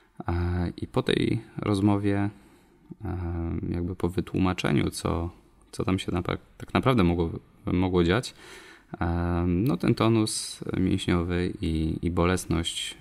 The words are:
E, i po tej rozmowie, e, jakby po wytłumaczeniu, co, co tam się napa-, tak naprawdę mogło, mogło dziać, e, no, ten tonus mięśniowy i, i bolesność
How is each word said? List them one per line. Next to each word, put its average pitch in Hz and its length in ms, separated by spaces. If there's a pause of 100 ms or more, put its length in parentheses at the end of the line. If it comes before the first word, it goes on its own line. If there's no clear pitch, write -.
(280)
E, 87 480
i - 100
po - 160
tej - 380 (180)
rozmowie, 101 720 (720)
e, 90 140 (500)
jakby 87 280
po 90 120
wytłumaczeniu, 92 800
co, 85 400 (420)
co - 120
tam 92 140
się - 140
napa-, 90 260 (200)
tak - 160
naprawdę 107 300
mogło, 85 260 (360)
mogło 92 380
dziać, 98 300 (640)
e, 87 460
no, 104 300
ten 123 180
tonus 113 640 (160)
mięśniowy 90 840
i, 80 420
i 87 80
bolesność 87 920